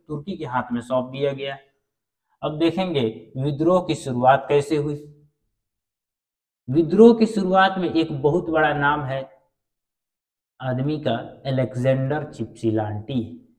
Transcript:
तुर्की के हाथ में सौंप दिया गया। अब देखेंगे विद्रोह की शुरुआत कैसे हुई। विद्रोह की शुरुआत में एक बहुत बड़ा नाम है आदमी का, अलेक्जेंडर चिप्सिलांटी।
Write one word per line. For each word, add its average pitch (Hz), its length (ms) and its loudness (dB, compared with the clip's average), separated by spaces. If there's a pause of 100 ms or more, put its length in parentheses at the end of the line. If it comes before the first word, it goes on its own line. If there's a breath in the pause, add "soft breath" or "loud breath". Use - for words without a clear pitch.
तुर्की 151 280 -8
के 151 80 -10
हाथ 123 280 -4
में 120 80 -2
सौंप 127 260 -2
दिया 139 260 -4
गया। 139 260 -8 (840)
अब 151 160 -4
देखेंगे 160 800 -2
विद्रोह 156 500 2
की 156 80 0
शुरुआत 131 540 2
कैसे 147 280 2
हुई। 147 380 -6 (1600)
विद्रोह 190 480 6
की 220 80 2
शुरुआत 190 520 2
में 170 160 -2
एक 156 280 -2
बहुत 160 280 0
बड़ा 156 220 2
नाम 143 300 0
है 135 400 -8 (1160)
आदमी 135 400 -2
का, - 460 -6
अलेक्जेंडर 135 840 -2
चिप्सिलांटी। 107 1300 -4